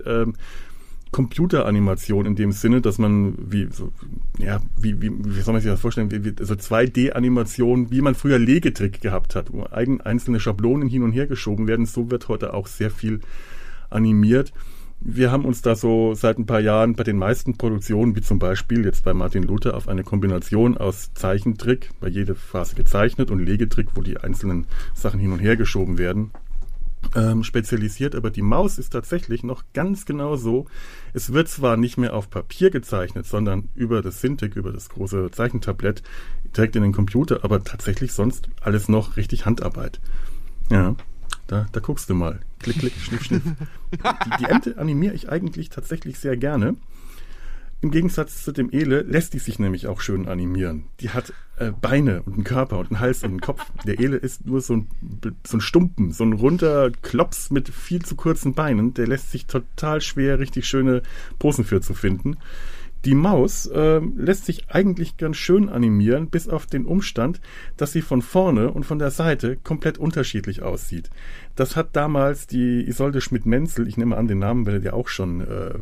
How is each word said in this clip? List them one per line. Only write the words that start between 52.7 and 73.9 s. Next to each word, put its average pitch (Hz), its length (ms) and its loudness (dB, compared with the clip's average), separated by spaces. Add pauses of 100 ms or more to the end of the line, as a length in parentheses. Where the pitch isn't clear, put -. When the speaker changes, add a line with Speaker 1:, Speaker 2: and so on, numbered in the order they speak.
Speaker 1:
und 87 120 -4
einen 113 100 -2
Hals 127 220 0
und 110 80 -4
einen 92 100 -4
Kopf. - 220 -4 (240)
Der 101 140 -2
Ele 135 160 2
ist - 300 -6
nur 131 140 0
so 120 140 -2
ein, 110 140 0 (580)
so 117 120 0
ein - 20 -2
Stumpen, 170 500 2
so 110 140 -2
ein 110 80 4
runder 143 580 2 (120)
Klops - 480 -2
mit 135 180 0
viel - 340 -4
zu 147 140 -8
kurzen 147 380 0
Beinen. 127 400 0
Der 117 120 0
lässt 131 240 -2
sich - 160 -6
total 151 540 -4
schwer 139 400 2
richtig 135 260 -4
schöne 131 360 4 (360)
Posen 147 260 2
für 95 160 2
zu - 140 -2
finden. 104 440 -2 (640)
Die 135 100 4
Maus, 156 580 4
ähm, 156 440 4
lässt 190 300 0
sich - 240 -4
eigentlich 175 460 0
ganz 156 200 -4
schön 202 320 4
animieren, 120 600 4
bis - 200 -2
auf - 180 -2
den 131 200 -2
Umstand, 170 540 0 (360)
dass 147 160 -2
sie 165 100 0
von 127 180 0
vorne 131 520 4
und 147 120 -2
von 156 140 -4
der 143 140 0
Seite 143 500 0
komplett 156 360 -2
unterschiedlich 120 640 -2
aussieht. 90 480 -4 (440)
Das 131 220 0
hat 160 180 -2
damals 143 540 0
die 123 400 0
Isolde 135 320 0
Schmidt-Menzel, 117 640 0
ich 104 100 -6